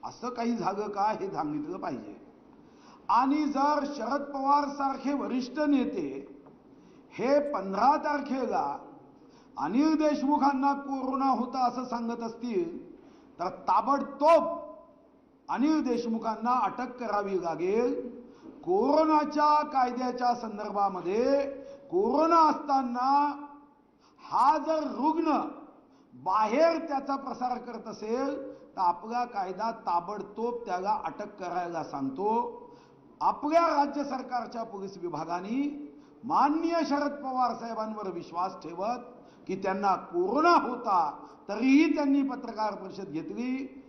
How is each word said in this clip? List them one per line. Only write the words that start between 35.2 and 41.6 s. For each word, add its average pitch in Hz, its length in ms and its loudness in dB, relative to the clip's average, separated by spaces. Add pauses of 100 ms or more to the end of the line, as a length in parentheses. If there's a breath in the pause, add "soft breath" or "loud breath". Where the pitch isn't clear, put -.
माननीय 294 520 4 (140)
शरद 285 220 0
पवार 254 440 -2
साहेबांवर 220 540 -6
विश्वास 175 540 -4
ठेवत 190 360 -4 (480 loud breath)
की 185 80 -4
त्यांना 190 400 0
कोरोना 214 540 2
होता 233 800 2 (220 loud breath)
तरीही 269 460 6